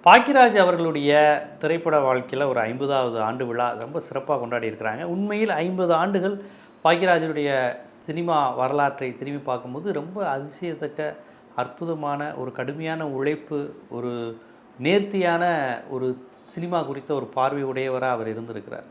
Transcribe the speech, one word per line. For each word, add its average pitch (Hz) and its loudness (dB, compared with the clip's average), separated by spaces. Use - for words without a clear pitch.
பாக்கியராஜ் 240 10
அவர்களுடைய 151 4
திரைப்பட 156 2
வாழ்க்கையில 131 0
ஒரு 123 0
ஐம்பதாவது 127 -2
ஆண்டு 120 -2
விழா 117 -2
ரொம்ப 143 -8
சிறப்பா 135 -4
கொண்டாடி 117 -4
இருக்கிறாங்க. 110 -6
உண்மையில் 208 -2
ஐம்பது 180 0
ஆண்டுகள் 196 0
பாக்கியராஜருடைய 156 2
சினிமா 156 0
வரலாற்றை 131 -2
திரும்பி 143 -8
பார்க்கும்போது 131 -6
ரொம்ப 160 -4
அதிசயத்தக்க, 151 -8
அற்புதமான, 151 -4
ஒரு 127 -8
கடுமையான 160 -6
உழைப்பு, 147 -4
ஒரு 120 -6
நேர்த்தியான 170 0
ஒரு 127 -4
சினிமா 175 -4
குறித்த 135 -6
ஒரு 127 -4
பார்வை 139 -2
உடையவரா 131 -2
அவர் 113 -2
இருந்திருக்கிறார். 110 -10